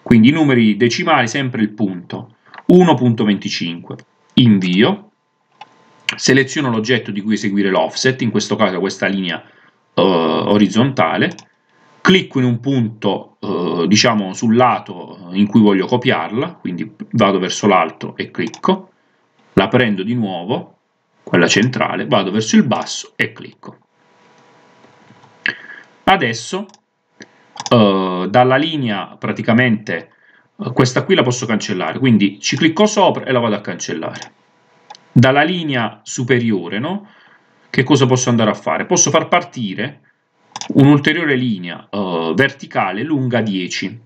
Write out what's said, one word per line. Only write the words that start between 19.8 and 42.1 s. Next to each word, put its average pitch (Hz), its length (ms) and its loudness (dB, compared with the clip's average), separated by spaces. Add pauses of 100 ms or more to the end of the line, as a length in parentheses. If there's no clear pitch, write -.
di 110 120 -4
nuovo, 107 640 -6 (440)
quella 87 240 0
centrale, 92 600 -2
vado 95 260 0
verso 110 240 0
il 208 80 6
basso - 500 -6
e - 180 -4
clicco. - 460 -20 (2250)
Adesso, 117 640 -2 (1040)
eh, 95 580 2
dalla 127 280 4
linea 135 600 -4
praticamente, 107 960 -2 (480)
eh, - 140 -8
questa 127 320 0
qui 196 100 2
la 165 80 2
posso 123 240 -2
cancellare, 101 540 -4
quindi 107 400 2
ci - 160 -4
clicco 165 300 2
sopra 180 380 0
e - 60 -6
la 127 80 2
vado 113 160 0
a 98 60 -6
cancellare. - 720 -10 (800)
Dalla 131 300 4
linea 151 600 -4
superiore, 113 760 -2
no? 185 260 -8 (640)
Che - 140 0
cosa 135 220 4
posso 127 220 2
andare 113 220 2
a 104 40 0
fare? - 320 -4
Posso - 240 2
far 156 180 2
partire 127 720 -4 (760)
un'ulteriore 147 600 4
linea, 98 560 -4
eh, 87 440 -4